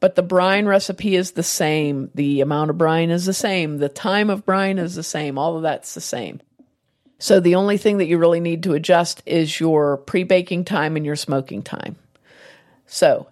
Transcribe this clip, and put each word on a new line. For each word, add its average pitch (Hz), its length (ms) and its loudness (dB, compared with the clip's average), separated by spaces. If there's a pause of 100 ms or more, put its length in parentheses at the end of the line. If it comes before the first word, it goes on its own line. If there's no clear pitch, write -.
But 190 140 2
the 180 60 4
brine 185 440 2
recipe 196 500 0
is 185 160 0
the 160 100 -4
same. 151 720 -2
The 143 260 0
amount 151 280 0
of 156 80 -4
brine 165 340 2
is 175 140 0
the 190 80 0
same. 175 440 -2
The 143 100 0
time 208 420 0
of 202 160 -4
brine 196 320 0
is 175 180 -4
the 160 80 -8
same. 147 340 -6
All 160 180 0
of 160 80 -6
that's 156 300 -4
the 165 80 -14
same. - 400 -10 (760)
So 196 220 4
the 175 160 4
only 202 220 2
thing 208 200 0
that 180 100 0
you 170 100 2
really 170 240 4
need 170 220 -4
to 180 100 0
adjust 170 520 2
is 160 340 0
your 151 380 2
pre-baking 180 680 0
time 156 320 -2
and 151 80 -2
your 147 100 -2
smoking 135 480 -4
time. - 320 -12 (920)
So - 440 2